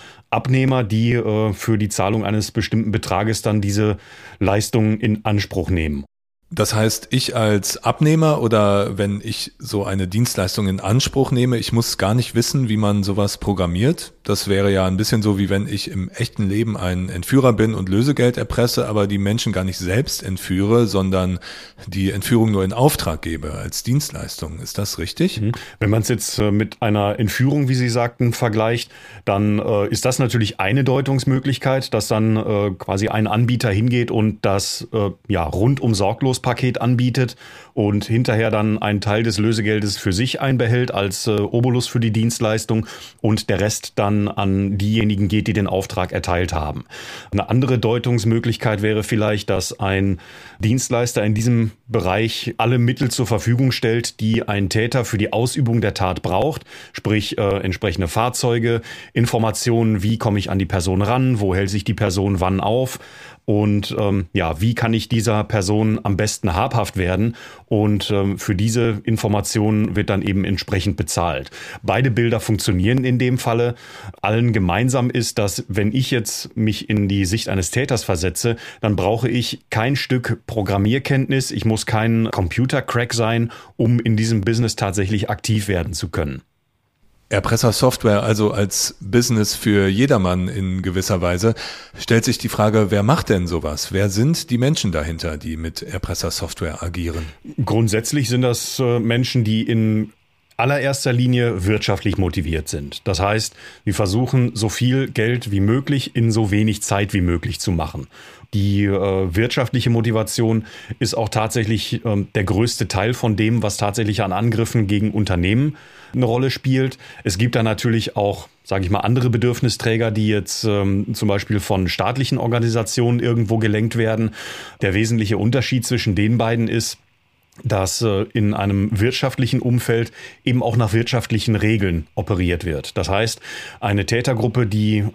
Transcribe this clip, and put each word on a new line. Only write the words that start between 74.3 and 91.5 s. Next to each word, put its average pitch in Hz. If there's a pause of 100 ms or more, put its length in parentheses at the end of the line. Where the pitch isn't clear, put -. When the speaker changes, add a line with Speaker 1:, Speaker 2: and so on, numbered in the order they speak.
Speaker 1:
gemeinsam 120
ist, 123
dass 104
wenn 107
ich 127
jetzt -
mich 110
in 104
die 98
Sicht 101
eines 95
Täters -
versetze, 95 (260)
dann 104
brauche 110
ich - (100)
kein 120
Stück 127
Programmierkenntnis, 131
ich 113
muss 110
kein 113
Computercrack 117
sein, 117 (260)
um 120
in 113
diesem 113
Business 117
tatsächlich 98
aktiv 107
werden 87
zu 82
können. 71 (880)
Speaker 2:
Erpressersoftware 110
also 107
als -
Business 113
für 101
jedermann 95
in 95
gewisser 92
Weise. 90 (440)